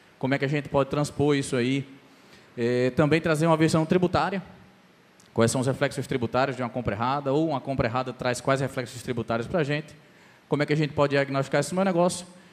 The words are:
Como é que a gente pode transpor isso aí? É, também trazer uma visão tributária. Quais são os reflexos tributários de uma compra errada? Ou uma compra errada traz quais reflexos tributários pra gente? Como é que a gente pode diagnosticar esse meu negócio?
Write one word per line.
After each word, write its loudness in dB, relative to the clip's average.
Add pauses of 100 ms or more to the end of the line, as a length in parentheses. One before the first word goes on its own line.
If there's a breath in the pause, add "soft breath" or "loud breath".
(180 soft breath)
Como -2
é 0
que -2
a 0
gente -2
pode 2
transpor 0
isso -2
aí? 0 (680 loud breath)
É, 2
também 2
trazer 2
uma 6
visão 4
tributária. 0 (880)
Quais 4
são -2
os 0
reflexos -2
tributários -2
de -4
uma -4
compra -4
errada? -2
Ou 2
uma -2
compra -2
errada -2
traz -4
quais 2
reflexos -6
tributários -4
pra 0
gente? -4 (540 soft breath)
Como 0
é 0
que 0
a 2
gente 0
pode 2
diagnosticar 0
esse -4
meu 0
negócio? 0 (240 loud breath)